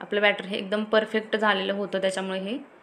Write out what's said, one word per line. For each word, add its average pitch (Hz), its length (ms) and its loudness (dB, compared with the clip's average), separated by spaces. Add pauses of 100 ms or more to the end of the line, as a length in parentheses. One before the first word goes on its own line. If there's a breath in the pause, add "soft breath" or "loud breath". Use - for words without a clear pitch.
आपलं 202 200 0
batter 202 240 4
हे 196 120 -6
एकदम 208 260 -2
perfect 214 520 2
झालेलं 196 380 2
होतं, 196 280 -2
त्याच्यामुळे 190 380 -2
हे 202 180 -6 (260 loud breath)